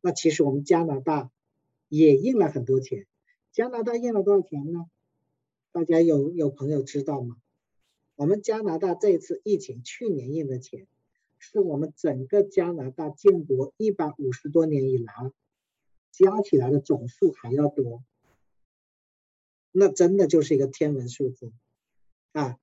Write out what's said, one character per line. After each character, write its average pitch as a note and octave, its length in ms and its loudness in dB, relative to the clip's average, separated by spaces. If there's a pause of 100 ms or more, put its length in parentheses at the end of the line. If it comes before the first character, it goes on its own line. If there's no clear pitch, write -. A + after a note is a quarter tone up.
那 F3+ 100 -2
其 E3 200 0
实 D3 100 0
我 C#3+ 80 4
们 C#3+ 140 -2
加 E3+ 180 2
拿 D3 180 -2
大 C#3 320 -4 (560)
也 D3+ 280 6
印 A3 240 2
了 D#3+ 100 4
很 C3 160 -6
多 C3 140 2
钱， A#2 260 -10 (460)
加 A#3 160 -2
拿 A#3+ 160 -6
大 A#3 120 -4
印 A#3+ 180 -4
了 G3 100 0
多 G3+ 100 4
少 G3 80 4
钱 D3+ 300 -8
呢？ E3+ 140 -8 (880)
大 E3+ 120 -4
家 E3 180 4
有， D#3 300 2
有 D#3+ 180 -2
朋 C#3 200 -8
友 D3 120 -2
知 C#3 220 -6
道 C#3 180 -6
吗？ A#2+ 160 -10 (800)
我 C#3+ 100 -4
们 G3+ 160 0
加 G#3+ 200 -4
拿 E3+ 160 -4
大 F3 180 -2
这 G3+ 140 0
一 F3 80 4
次 - 260 -8
疫 G#3 140 0
情， A#2+ 260 -12
去 - 240 -10
年 C#3 260 -4
印 D#3 140 -6
的 C3 100 -6
钱， G2+ 300 -16 (500)
是 - 220 -8
我 F4 180 0
们 D3+ 180 -6
整 C3 320 -4
个 G3+ 160 2
加 F#3 280 -2
拿 C#3 180 -8
大 D3+ 200 -8
建 F3 340 2
国 C#3 340 -2
一 G#3+ 140 -2
百 D3+ 260 -4
五 C3+ 140 -4
十 B2 180 -10
多 D#3+ 160 4
年 C#3 240 0
以 C3 80 0
来 A2+ 160 -8 (1000)
加 G3 300 4
起 F#3 160 0
来 B2+ 140 0
的 C#3+ 80 2
总 C3 280 -4
数 D#3 240 0
还 - 200 -10
要 C#3+ 160 0
多， B2+ 360 -6 (1700)
那 F#3+ 160 6
真 F3+ 300 4
的 F3+ 100 4
就 D#3+ 140 4
是 D3 140 2
一 - 20 4
个 C3+ 100 2
天 D3 260 -2
文 B2 160 -6
数 C3 200 -4
字 B2 220 -14 (800)
啊！ C3+ 320 -4